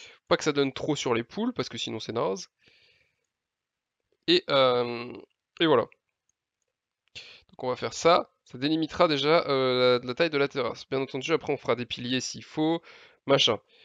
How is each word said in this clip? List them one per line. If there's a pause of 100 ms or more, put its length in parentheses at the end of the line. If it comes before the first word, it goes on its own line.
(280)
Pas
que
ça
donne
trop
sur
les
poules,
parce
que
sinon
c'est
naze. (1800)
Et,
euh... (460)
et
voilà. (1700)
Donc
on
va
faire
ça. (140)
Ça
délimitera
déjà,
euh,
la,
la
taille
de
la
terrasse.
Bien
entendu,
après
on
fera
des
piliers
s'il
faut, (460)
machin. (240)